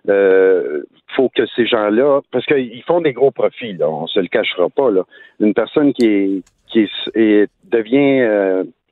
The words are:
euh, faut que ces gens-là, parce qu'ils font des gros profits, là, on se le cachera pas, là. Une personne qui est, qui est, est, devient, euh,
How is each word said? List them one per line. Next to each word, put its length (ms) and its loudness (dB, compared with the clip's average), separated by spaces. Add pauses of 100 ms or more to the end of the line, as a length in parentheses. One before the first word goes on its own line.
euh, 760 2 (320)
faut 200 0
que 60 2 (140)
ces 100 0
gens-là, 560 2 (100)
parce 140 -4
qu'ils 400 -4
font 160 0
des 120 0
gros 180 2
profits, 420 -4
là, 160 -2
on 160 -6
se 140 -4
le 80 -2
cachera 420 -2
pas, 220 0
là. 100 0 (380)
Une 160 0
personne 360 0
qui 140 0
est, 380 0 (240)
qui 140 0
est, 380 -4
est, 300 2 (220)
devient, 500 0
euh, 420 0 (280)